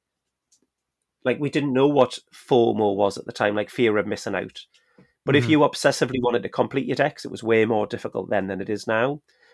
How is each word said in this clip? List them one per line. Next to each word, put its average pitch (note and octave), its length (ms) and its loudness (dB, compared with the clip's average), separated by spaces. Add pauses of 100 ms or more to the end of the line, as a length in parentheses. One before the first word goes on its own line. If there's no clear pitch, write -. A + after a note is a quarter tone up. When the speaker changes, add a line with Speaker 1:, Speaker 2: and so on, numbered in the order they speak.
(1200)
Speaker 1:
like, B2 140 0
we C#3 120 -4
didn't C#3+ 220 -2
know C3+ 160 4
what C#3+ 300 2 (140)
fomo G#2+ 640 2
was G2 220 0
at - 80 -14
the - 60 -12
time, G#2 220 0
like, G#2 160 -4
fear A2+ 260 2
of G2+ 100 0
missing G2+ 280 -6
out. - 260 -8 (640)
But C#3 120 2
if B2+ 80 4
Speaker 2:
Mm-hmm. C#3 80 0
Speaker 1:
you D3 80 6
obsessively C3+ 600 0
wanted A#2 200 0
to F#2+ 60 -8
complete B2+ 380 -2
your C3 100 -4
decks, C#3+ 280 -2
it - 60 -14
was G2 120 -14
way A2 220 4
more G#2+ 220 0
difficult G#2+ 440 -8
then G2 180 -2
than F#2+ 120 -6
it F#2+ 100 -8
is G#2 160 -6
now. B2 340 0 (340)